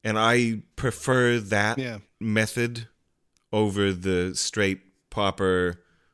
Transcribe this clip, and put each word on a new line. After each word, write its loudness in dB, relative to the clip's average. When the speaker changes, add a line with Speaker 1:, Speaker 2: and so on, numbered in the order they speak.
Speaker 1:
And -2
I 2
prefer 0
that 0
Speaker 2:
Yeah. -6
Speaker 1:
method -2
over 2
the -2
straight -4
Popper 0